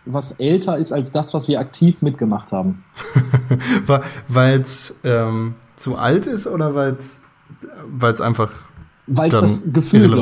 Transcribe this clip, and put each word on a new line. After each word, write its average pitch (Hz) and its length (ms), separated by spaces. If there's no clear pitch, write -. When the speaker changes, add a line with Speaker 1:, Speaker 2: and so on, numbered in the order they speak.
Speaker 1:
was 135 260
älter 175 460
ist 160 140
als 135 180
das, 151 240
was 147 140
wir 143 100
aktiv 170 440
mitgemacht 117 500
haben. 95 320
Speaker 2:
<laughs> 196 520
Wa-, 135 160
weil's, 131 760
ähm, 113 520
zu - 220
alt 160 300
ist 226 200
oder 156 300
weil's, 135 460
weil's 120 300
einfach 110 300
Speaker 1:
Weil's 156 280
Speaker 2:
dann 107 80
Speaker 1:
das - 300
Gefühl, - 280
Speaker 2:
irrelevant 113 220